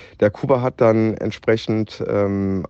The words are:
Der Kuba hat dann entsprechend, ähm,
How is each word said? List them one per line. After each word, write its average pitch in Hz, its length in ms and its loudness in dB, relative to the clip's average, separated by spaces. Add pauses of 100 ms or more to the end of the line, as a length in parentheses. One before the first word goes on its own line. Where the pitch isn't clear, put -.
(200)
Der 104 100 4
Kuba 131 320 0
hat 127 200 -2
dann 110 340 4
entsprechend, 110 920 -4
ähm, 98 640 -2